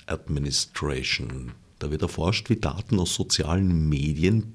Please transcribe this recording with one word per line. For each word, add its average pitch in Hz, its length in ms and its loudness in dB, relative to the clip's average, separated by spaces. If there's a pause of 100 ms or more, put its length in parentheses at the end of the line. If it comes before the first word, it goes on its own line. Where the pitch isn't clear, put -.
Administration. 67 1500 -4 (260)
Da 73 120 -6
wird 78 100 -2
erforscht, 90 480 0
wie 113 80 2
Daten 92 420 0
aus 87 160 0
sozialen 87 720 2
Medien 78 680 2